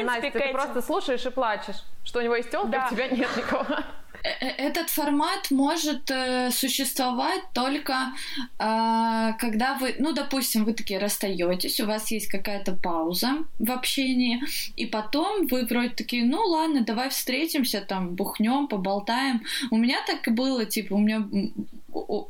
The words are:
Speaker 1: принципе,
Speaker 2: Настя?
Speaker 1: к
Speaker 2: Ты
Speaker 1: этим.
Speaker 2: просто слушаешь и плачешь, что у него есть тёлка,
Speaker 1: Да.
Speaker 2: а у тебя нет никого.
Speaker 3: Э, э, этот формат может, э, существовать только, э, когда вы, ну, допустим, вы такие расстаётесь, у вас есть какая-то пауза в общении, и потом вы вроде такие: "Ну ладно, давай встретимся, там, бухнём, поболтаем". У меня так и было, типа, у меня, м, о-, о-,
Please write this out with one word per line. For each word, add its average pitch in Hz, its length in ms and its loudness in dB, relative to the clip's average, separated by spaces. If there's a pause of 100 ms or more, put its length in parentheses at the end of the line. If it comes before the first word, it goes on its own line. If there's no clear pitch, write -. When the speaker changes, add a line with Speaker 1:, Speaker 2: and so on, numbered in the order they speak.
Speaker 1:
принципе, 240 180 0
Speaker 2:
Настя? 277 100 -2
Speaker 1:
к - 20 -4
Speaker 2:
Ты 226 120 -2
Speaker 1:
этим. 262 80 0
Speaker 2:
просто 262 300 0
слушаешь 285 440 0
и 254 40 -2
плачешь, 208 520 0 (220)
что - 160 -2
у - 20 2
него 233 140 2
есть 240 140 -2
тёлка, 302 200 0
Speaker 1:
Да. 262 140 2
Speaker 2:
а - 20 0
у 240 80 -2
тебя 247 140 0
нет 254 280 0
никого. 240 280 0 (600)
Speaker 3:
Э, - 40 -2 (180)
э, 269 240 -2
этот 330 200 -2
формат 311 600 0
может, 294 600 2
э, 254 400 0
существовать 269 920 0 (100)
только, 277 420 0 (640)
э, 226 800 2
когда 240 360 0
вы, 254 240 0
ну, 302 140 2
допустим, 262 520 0
вы 226 80 2
такие 202 280 -2
расстаётесь, 190 800 0
у 214 60 0
вас 214 260 -2
есть 214 160 0
какая-то 202 440 0 (100)
пауза 170 460 0 (300)
в 214 120 2
общении, 254 720 0 (400)
и 233 60 -2
потом 311 640 0
вы 254 140 2
вроде 240 240 0
такие: 240 340 -2
"Ну 277 220 4
ладно, 320 340 4
давай 233 280 0
встретимся, 269 720 0
там, 185 340 -2
бухнём, 226 540 2
поболтаем". 220 720 0 (300)
У 220 60 4
меня 240 200 4 (100)
так 302 220 -2
и - 20 4
было, 247 340 2
типа, 202 300 -2
у 208 40 4
меня, 214 180 4
м, 202 360 0 (400)
о-, - 160 -2
о-, - 220 -2